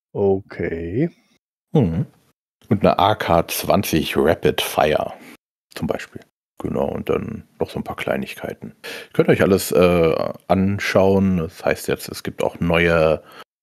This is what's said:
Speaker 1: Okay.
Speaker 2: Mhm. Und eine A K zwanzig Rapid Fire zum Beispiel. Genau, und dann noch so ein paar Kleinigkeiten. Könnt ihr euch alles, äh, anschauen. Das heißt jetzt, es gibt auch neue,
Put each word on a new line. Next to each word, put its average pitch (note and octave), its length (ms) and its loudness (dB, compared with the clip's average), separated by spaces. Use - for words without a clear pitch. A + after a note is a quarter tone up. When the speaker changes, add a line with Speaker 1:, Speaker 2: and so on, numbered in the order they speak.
Speaker 1:
Okay. G2 960 -2
Speaker 2:
Mhm. G#2 320 2
Und G2+ 120 0
eine - 180 4
A G2+ 160 4
K E2+ 320 2
zwanzig - 720 0
Rapid C#2+ 440 2
Fire - 520 0
zum - 140 -6
Beispiel. - 340 -8
Genau, - 280 -4
und - 200 -8
dann - 380 -4
noch - 140 -6
so - 80 -8
ein - 40 -8
paar - 120 -10
Kleinigkeiten. - 800 -8
Könnt E3 160 0
ihr - 20 6
euch A#2+ 100 4
alles, F#2 300 2
äh, F2 600 2
anschauen. G2 880 2
Das E2+ 280 -6
heißt - 220 -2
jetzt, - 200 -4
es - 140 -12
gibt - 220 -6
auch - 160 -4
neue, E2+ 640 2